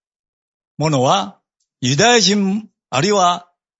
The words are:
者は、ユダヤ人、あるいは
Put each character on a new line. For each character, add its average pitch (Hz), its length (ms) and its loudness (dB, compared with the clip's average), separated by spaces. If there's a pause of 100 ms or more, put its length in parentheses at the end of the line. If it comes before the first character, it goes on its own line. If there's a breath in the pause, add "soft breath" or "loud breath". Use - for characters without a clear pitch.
(760)
者 147 260 -2
は、 190 380 -2 (400)
ユ 127 160 -2
ダ 226 180 4
ヤ 233 60 4
人、 202 480 -2 (220)
あ 160 100 -2
る 185 80 -2
い 208 40 0
は 185 360 0 (320)